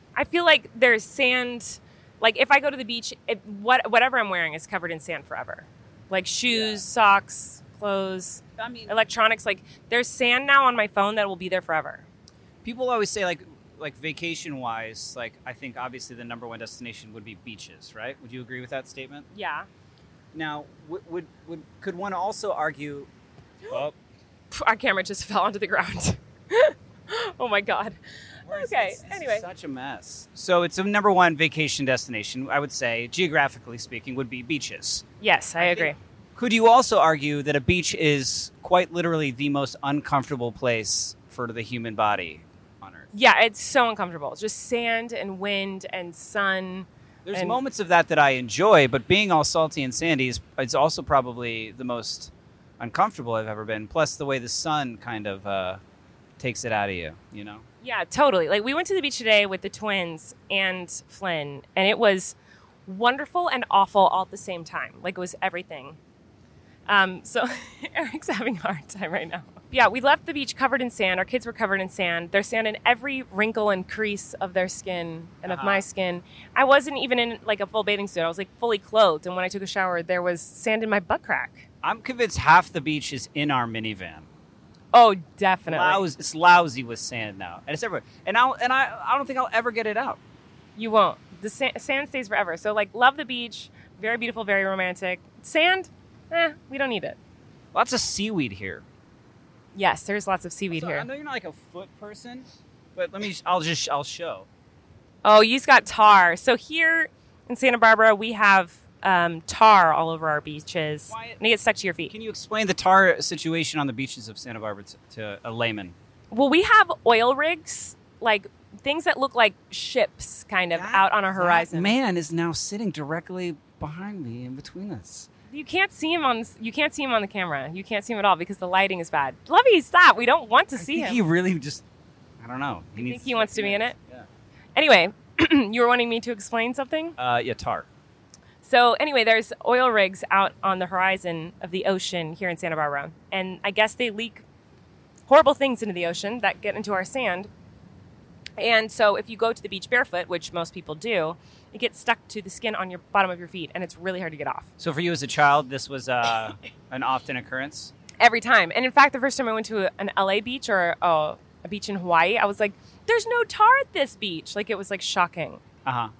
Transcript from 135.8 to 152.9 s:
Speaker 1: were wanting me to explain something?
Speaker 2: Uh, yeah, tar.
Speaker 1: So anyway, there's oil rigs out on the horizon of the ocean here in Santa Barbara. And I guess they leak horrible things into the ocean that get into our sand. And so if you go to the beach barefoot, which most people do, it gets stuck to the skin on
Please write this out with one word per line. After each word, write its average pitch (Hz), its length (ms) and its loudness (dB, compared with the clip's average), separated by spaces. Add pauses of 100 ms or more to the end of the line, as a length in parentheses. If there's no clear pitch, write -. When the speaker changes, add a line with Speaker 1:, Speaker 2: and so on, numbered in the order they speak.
Speaker 1:
were 240 80 6
wanting 240 180 4
me 233 140 -2
to 240 100 -6
explain 233 420 -4
something? 311 440 -6
Speaker 2:
Uh, 123 260 2
yeah, 117 100 -4
tar. 107 300 -4 (800)
Speaker 1:
So 240 320 4
anyway, 277 320 0
there's 220 260 2 (140)
oil 247 240 4
rigs 196 420 2
out 196 220 4 (100)
on 190 160 0
the 185 60 -2
horizon 180 640 -2 (100)
of 175 100 -12
the 185 140 -4
ocean 185 460 -2
here 180 160 -8
in 175 80 -4
Santa 165 220 -4
Barbara. 147 340 -4 (180)
And 185 320 -6
I 202 100 -2
guess 214 220 2
they 247 160 -2
leak 220 340 -10 (800)
horrible 285 280 8
things 269 280 0
into 214 120 -4
the 175 120 -4
ocean 202 340 -6
that 196 220 -2
get 208 160 -4
into 208 160 -6
our 185 100 -2
sand. 196 460 -4 (1080)
And 220 340 2
so 208 240 4
if 208 140 -6
you 220 80 -14
go 226 160 2
to - 80 -10
the 202 80 -10
beach 190 200 -10
barefoot, 233 380 -2
which 170 260 -6
most 170 200 -6
people 160 220 -12
do, 170 420 -2 (360)
it - 60 -18
gets 233 200 -4
stuck - 300 -2
to 214 120 -10
the 190 80 -14
skin 214 260 -6
on 185 160 -6